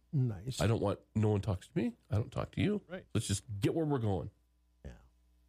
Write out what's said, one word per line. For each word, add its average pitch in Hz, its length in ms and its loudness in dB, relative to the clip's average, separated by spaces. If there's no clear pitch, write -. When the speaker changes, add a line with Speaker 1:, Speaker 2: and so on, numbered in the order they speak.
Speaker 1:
and 131 160 2
nice. 110 320 -6
Speaker 2:
I 101 80 2
don't 107 120 2
want, 95 200 0
no 107 140 4
one 104 100 4
talks 98 260 -2
to - 100 -6
me. 226 180 0
I - 20 0
don't - 160 0
talk - 220 -6
to - 80 -2
you. 202 280 2
Speaker 1:
Right. 180 140 -10
Speaker 2:
Let's - 140 -2
just - 160 -2
get 104 160 2
where 165 100 2
we're 147 140 0
going. 98 320 0
Speaker 1:
Yeah. 69 80 -14